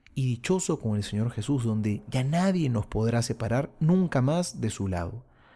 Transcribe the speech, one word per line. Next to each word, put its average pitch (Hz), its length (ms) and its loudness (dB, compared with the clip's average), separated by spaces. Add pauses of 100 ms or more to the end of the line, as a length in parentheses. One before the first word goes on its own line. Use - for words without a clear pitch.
(140)
y 131 140 -2
dichoso 160 520 0
con 107 180 0
el 101 60 0
Señor 107 280 -2
Jesús, 127 320 -2
donde 107 480 0
ya 127 120 0
nadie 170 460 2
nos 117 160 0
podrá 113 380 0
separar 113 560 -2
nunca 170 420 4
más 156 400 0
de 110 80 -2
su 98 180 -4
lado. 92 380 -4 (300)